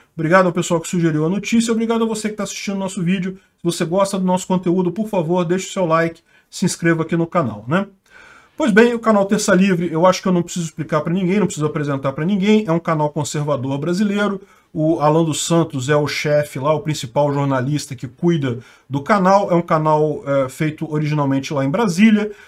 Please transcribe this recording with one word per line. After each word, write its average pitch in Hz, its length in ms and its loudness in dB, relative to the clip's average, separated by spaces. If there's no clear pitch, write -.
Obrigado 175 300 4
ao 175 60 2
pessoal 170 280 -2
que - 80 -10
sugeriu 160 360 0
a 160 40 0
notícia, 226 440 0
obrigado 226 300 0
a 226 60 0
você 214 200 -4
que 214 60 -6
tá - 80 -8
assistindo 196 320 -8
o 196 60 -4
nosso 190 240 -6
vídeo. 185 340 -2
Se - 40 -16
você 170 220 -2
gosta 196 340 0
do 190 60 -2
nosso 185 240 0
conteúdo, 180 420 0
por 214 160 -4
favor, 180 380 0
deixe 185 240 -2
o - 40 -14
seu 190 140 -2
like, 165 340 0
se - 160 -2
inscreva 165 340 0
aqui 165 160 -2
no 165 100 0
canal, 110 400 -2
né? 180 200 0
Pois 294 120 2
bem, 226 220 6
o 233 60 -4
canal 214 260 2
Terça 202 300 2
Livre, 180 360 2
eu 165 140 2
acho 185 160 4
que - 80 -4
eu 185 40 2
não 175 100 2
preciso 175 240 -8
explicar 156 340 -4
pra 165 100 -4
ninguém, 185 300 0
não 208 60 4
preciso 156 180 -4
apresentar 143 480 -4
pra 151 140 -6
ninguém, 208 400 2
é 160 60 0
um 165 60 2
canal 156 300 0
conservador 143 680 -4
brasileiro. 196 600 0
O 160 260 2
Alan 151 240 4
dos 156 220 -2
Santos 156 420 0
é 151 80 4
o 147 100 2
chefe 147 520 -2
lá, 143 160 0
o 151 60 -2
principal 147 520 -2
jornalista 139 640 -2
que 123 140 -10
cuida 143 500 -2
do 139 140 -4
canal. 196 480 4
É 180 40 4
um 170 60 4
canal, 156 680 0
é, 139 220 0
feito 156 420 -6
originalmente 147 600 0
lá 139 100 -2
em 135 60 0
Brasília, 208 640 2